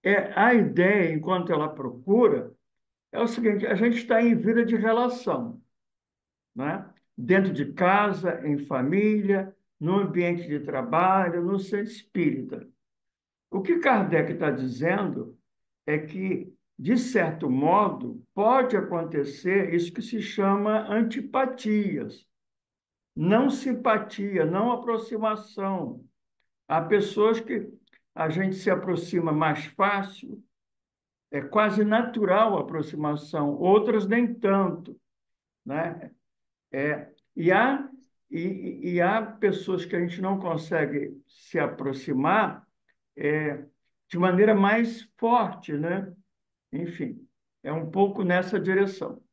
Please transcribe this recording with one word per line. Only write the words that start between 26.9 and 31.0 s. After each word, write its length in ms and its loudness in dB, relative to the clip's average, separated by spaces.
que 300 -6
a 140 -2
gente 260 0
se 160 0
aproxima 600 0
mais 340 0
fácil, 760 -4